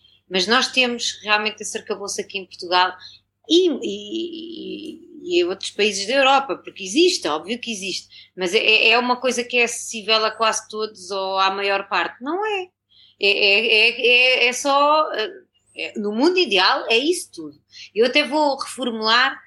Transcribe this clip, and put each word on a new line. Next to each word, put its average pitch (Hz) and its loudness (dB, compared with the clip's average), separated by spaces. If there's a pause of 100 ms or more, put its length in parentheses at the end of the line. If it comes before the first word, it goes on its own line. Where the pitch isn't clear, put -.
(300)
mas 185 0
nós 240 2
temos 240 -2
realmente 214 -2
esse 214 -8
arcabouço 202 -8
aqui 196 -10
em 190 -10
Portugal 180 0 (540)
e, 349 4
e, 247 -2
e, 208 -8
e - 4
em 175 2
outros 190 -8
países 202 -2
da 240 -2
Europa, 269 2
porque - -16
existe, 269 2
óbvio 170 -4
que 240 -10
existe, 190 -10 (260)
mas 180 -2
é, 214 2
é, 220 4
é 233 4
uma 247 -2
coisa 247 -2
que 240 -6
é 240 2
acessível 220 -2
a 214 -2
quase 220 -2
todos 214 -10
ou 190 -2
à 190 4
maior 196 -2
parte, 170 -4
não 339 -4
é? 392 -4 (540)
É, 202 4
é, 202 4 (100)
é, 226 2
é, 247 4
é 247 2
só, 294 2
eh, 214 -4 (480)
é, 165 -8
no 208 -4
mundo 302 2
ideal 233 2
é 226 4
isso 320 -2
tudo. 139 -14 (380)
Eu 220 4
até 285 2
vou 285 0
reformular, 226 -2